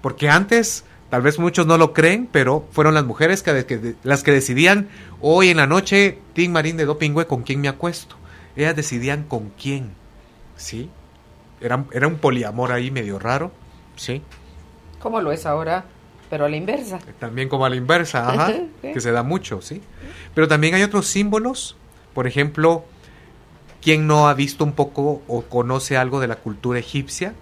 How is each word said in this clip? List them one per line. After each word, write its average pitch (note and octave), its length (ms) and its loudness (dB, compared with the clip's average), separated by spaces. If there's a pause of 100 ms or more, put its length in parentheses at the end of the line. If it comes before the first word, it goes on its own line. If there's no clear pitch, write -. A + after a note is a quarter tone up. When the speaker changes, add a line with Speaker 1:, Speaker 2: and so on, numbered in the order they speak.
Speaker 1:
Porque D3 300 -2
antes, G3 540 2 (260)
tal B2 120 0
vez D3+ 160 2
muchos E3+ 280 2
no E3 120 6
lo D#3+ 140 6
creen, F#3 380 2
pero C#3 420 2
fueron D#3 220 4
las D3+ 100 2
mujeres D#3+ 380 0
que, C3+ 240 0
que, A#2 360 -6
las C#3 200 0
que D3 100 4
decidían, D#3+ 560 4 (320)
"Hoy F3+ 280 6
en E3+ 80 4
la D3 100 4
noche, G3 520 2 (140)
Tin F3 200 0
Marín E3 240 0
de D#3+ 80 0
Dopingüe, D3+ 420 0
¿con A#2+ 160 -4
quién C3+ 180 -4
me C#3+ 80 0
acuesto?". E3+ 480 -8 (400)
Ellas D3+ 200 0
decidían C#3+ 480 -4
con A2 260 -8
quién, C3 440 -8 (600)
¿sí? B2+ 340 -12 (720)
Era, A#2+ 320 -2
era B2 140 0
un D#3+ 100 -2
poliamor B2 560 -2
ahí B2 180 -4
medio G#2 280 -8
raro, C#3 340 -4 (440)
¿sí? C3+ 260 -10 (800)
Speaker 2:
Como A3+ 200 -6
lo D#3 120 -2
es D3+ 120 -6
ahora, D#3+ 420 -4 (440)
pero D3 140 -2
a D3 40 0
la D3+ 80 -4
inversa. G3 420 -6 (200)
Speaker 1:
También B2 300 -6
como C3 180 0
a B2+ 40 2
la B2+ 60 -4
inversa, C3 520 0
ajá, C#3+ 200 2
Speaker 2:
<laughs> D#4 340 -6
Sí. C#4 100 -10
Speaker 1:
que G3 80 -6
se A#2 120 -2
da A#2+ 100 2
mucho, C3+ 380 -4
¿sí? - 220 -14 (520)
Pero D#3+ 120 4
también D#3 280 2
hay F#3+ 80 4
otros G3+ 240 0
símbolos, G#3+ 680 -2 (360)
por B2+ 140 -2
ejemplo, D3+ 580 0 (1000)
¿quién D#3 240 2
no D3+ 220 6
ha D3 60 4
visto C#3+ 300 -2
un D3 80 -2
poco C#3+ 540 -2
o A#2+ 160 -4
conoce B2+ 540 -2
algo B2+ 240 0
de B2 80 -2
la A2+ 80 -4
cultura A#2+ 420 -6
egipcia? C#3+ 640 -8